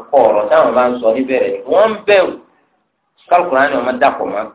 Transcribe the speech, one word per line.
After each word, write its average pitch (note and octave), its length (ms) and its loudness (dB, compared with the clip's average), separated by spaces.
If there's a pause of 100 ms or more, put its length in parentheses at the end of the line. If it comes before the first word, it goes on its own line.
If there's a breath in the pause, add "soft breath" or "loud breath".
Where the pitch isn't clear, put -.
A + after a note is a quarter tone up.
kọ - 140 -2
ọ̀rọ̀ G#2+ 280 2
táwọn C#3 280 2
bá B2 100 2
ń B2 140 -2
sọ A#2+ 120 -2
níbẹ̀rẹ̀ B2+ 420 -2
ni - 120 -6
wọ́n F#3 260 2
ń G#3+ 140 -8
bẹ̀rù G3 280 2 (960)
kálukùránì C3+ 480 0
ó A#2+ 40 -4
máa B2 200 -6
dàpọ̀ B2+ 260 0
mọ́ G#2 180 -8 (100)